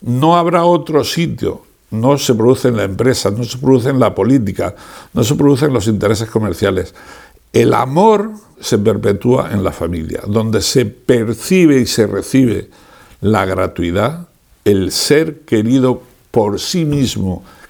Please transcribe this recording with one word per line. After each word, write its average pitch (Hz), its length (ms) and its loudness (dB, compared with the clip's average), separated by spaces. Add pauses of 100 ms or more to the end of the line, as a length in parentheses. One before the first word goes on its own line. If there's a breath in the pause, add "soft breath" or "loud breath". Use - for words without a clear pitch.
no 135 360 2
habrá 170 280 2
otro 156 400 2
sitio. - 640 -4 (240)
No 120 260 0
se 135 180 0
produce 123 340 2
en 117 100 0
la 101 60 0
empresa, 101 460 -2
no 117 140 -4
se 123 140 -10
produce 131 320 2
en 135 100 0
la 101 140 2
política, 98 600 0 (380 loud breath)
no - 100 0
se 110 120 0
produce 143 320 2
en 139 80 0
los 104 120 -2
intereses 107 440 0
comerciales. 98 640 -2 (580 loud breath)
El 117 220 4
amor 202 580 2 (260)
se - 200 -2
perpetúa 110 760 0
en 101 100 -2
la 87 100 -2
familia, 85 540 -6
donde 110 360 0
se 123 240 0
percibe 127 920 2
y 120 80 2
se 110 200 0
recibe 101 640 -2 (500 soft breath)
la 98 240 2
gratuidad, 95 840 -2 (360)
el 104 260 2
ser 151 520 0
querido 120 600 0 (300)
por 104 260 0
sí 175 260 -4
mismo, 107 600 -4 (260 loud breath)